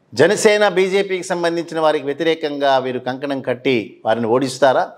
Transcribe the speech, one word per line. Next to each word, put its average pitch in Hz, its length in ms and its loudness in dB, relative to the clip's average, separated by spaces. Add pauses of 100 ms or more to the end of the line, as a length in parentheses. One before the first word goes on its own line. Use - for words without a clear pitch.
(140)
జనసేన 208 540 4
బీజేపీకి 190 560 0
సంబంధించిన 170 560 -4
వారికి 151 260 0
వ్యతిరేకంగా 143 720 0
వీరు 127 220 -4
కంకణం 131 420 -6
కట్టి 120 640 -2
వారిని 113 220 0
ఓడిస్తారా, 131 720 2